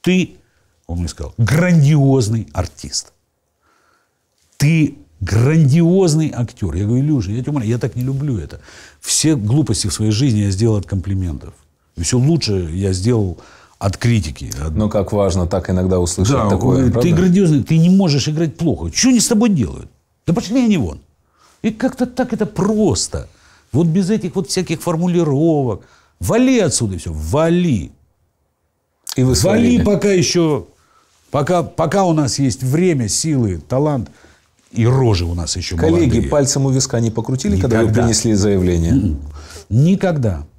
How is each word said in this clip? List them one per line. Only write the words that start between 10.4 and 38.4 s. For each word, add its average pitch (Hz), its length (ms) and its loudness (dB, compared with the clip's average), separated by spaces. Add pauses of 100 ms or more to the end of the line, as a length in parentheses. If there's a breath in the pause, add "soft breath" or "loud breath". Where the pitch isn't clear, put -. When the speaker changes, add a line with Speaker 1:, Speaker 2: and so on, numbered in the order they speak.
Speaker 1:
я 98 60 0
сделал 107 260 0
от 98 100 -4
комплиментов. 92 680 -6 (440)
И 87 60 -6
всё 123 160 0
лучшее 101 600 0
я 98 120 0
сделал 98 460 0 (420 loud breath)
от 101 160 -2
критики, 78 560 -2 (120)
от» 78 120 -4
Speaker 2:
Но 107 120 0
как 101 240 -2
важно 95 340 0
так 92 220 -4
иногда 92 300 0
услышать 95 380 0
Speaker 1:
Да, 117 80 0
он 104 60 0
Speaker 2:
такое, 123 260 0
Speaker 1:
говорит: 127 180 2
«Ты 117 60 2
Speaker 2:
правда? 156 160 2
Speaker 1:
грандиозный, 175 480 4
ты 160 140 0
не 170 120 4
можешь 170 380 2
играть 156 280 -4
плохо. 120 340 -4
Чё - 180 0
они 254 100 4
с 196 100 0
тобой 226 220 2
делают? 104 400 -4 (360)
Да 165 60 0
пошли 233 320 0
они 208 140 2
вон». 87 220 -6 (640 soft breath)
И 226 60 0
как-то 247 360 -4
так 247 260 -4
это 214 140 -2
просто. 196 840 -2 (440 soft breath)
Вот 170 160 2
без 175 220 0
этих 214 260 -2
вот 190 120 -4
всяких 180 320 -4
формулировок. 160 1000 0 (380 soft breath)
«Вали 247 400 2
отсюда 117 360 -2
всё, 85 160 -8
вали». 139 760 0 (1300)
Speaker 2:
И 135 60 0
вы 127 60 2
Speaker 1:
Вали, 127 80 2
Speaker 2:
свалили. 240 480 2
Speaker 1:
пока 202 280 2
ещё, 165 560 0 (640 soft breath)
пока, 151 320 0
пока 165 420 0
у 175 80 2
нас 147 260 0
есть 135 240 -2
время, 139 460 0
силы, 117 600 -2
талант, 135 420 -2 (600 soft breath)
и 113 160 0
рожи 117 380 2
у 85 100 -4
нас 85 220 -6
ещё 85 200 -8
Speaker 2:
Коллеги 165 340 2
Speaker 1:
молодые. 113 200 0
Speaker 2:
пальцем 139 360 2
у 135 40 2
виска 131 300 0
не 117 100 0
покрутили, 120 500 -2
когда 113 180 2
вы 117 60 2
Speaker 1:
Никогда. 110 180 2
Speaker 2:
принесли 117 320 0
заявление? 92 580 2